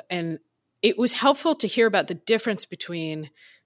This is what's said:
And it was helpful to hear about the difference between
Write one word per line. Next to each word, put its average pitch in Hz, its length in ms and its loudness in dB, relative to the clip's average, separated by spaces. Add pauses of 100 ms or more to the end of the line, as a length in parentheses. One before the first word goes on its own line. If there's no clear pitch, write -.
And 165 300 -4 (420)
it 220 160 4
was 240 160 4
helpful 285 420 2
to 226 120 -4
hear 226 200 2
about 196 200 0
the 180 80 -6
difference 220 500 -2
between 160 640 -8 (360)